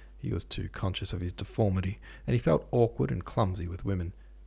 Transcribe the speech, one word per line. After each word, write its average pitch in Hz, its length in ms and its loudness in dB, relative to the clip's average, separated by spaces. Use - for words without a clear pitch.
He - 160 -4
was 92 120 -2
too - 240 -6
conscious - 440 -4
of 92 80 -4
his 90 120 -4
deformity, 95 680 0
and 120 80 2
he 120 40 6
felt - 320 4
awkward 117 400 4
and - 140 -4
clumsy 92 420 0
with 87 180 -6
women. 92 300 -2